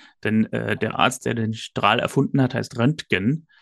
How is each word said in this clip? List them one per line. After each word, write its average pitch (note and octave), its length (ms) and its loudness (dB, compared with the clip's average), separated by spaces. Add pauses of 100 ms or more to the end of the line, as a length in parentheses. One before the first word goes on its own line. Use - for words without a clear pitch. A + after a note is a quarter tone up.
(240)
Denn, G#2+ 280 2
äh, A2+ 240 -2
der - 220 -4
Arzt, - 280 0
der A#2 80 0
den A2+ 200 -2
Strahl A2 440 0
erfunden - 420 0
hat, B2+ 140 2
heißt A#2 240 -6
Röntgen. C3 720 0 (140)